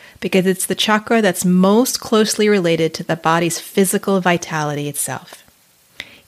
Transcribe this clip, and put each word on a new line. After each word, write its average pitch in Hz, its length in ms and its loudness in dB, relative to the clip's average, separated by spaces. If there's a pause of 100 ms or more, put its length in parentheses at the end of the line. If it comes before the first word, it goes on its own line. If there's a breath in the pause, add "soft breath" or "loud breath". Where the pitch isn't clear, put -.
(200 loud breath)
because 185 260 0
it's 185 200 0
the 185 100 -4
chakra 214 440 0
that's 190 240 0
most 190 540 4
closely 214 500 0
related 165 460 2
to - 80 -8
the 165 140 -4
body's 165 420 0
physical 196 600 0
vitality 151 680 -2
itself. - 540 -10 (840 loud breath)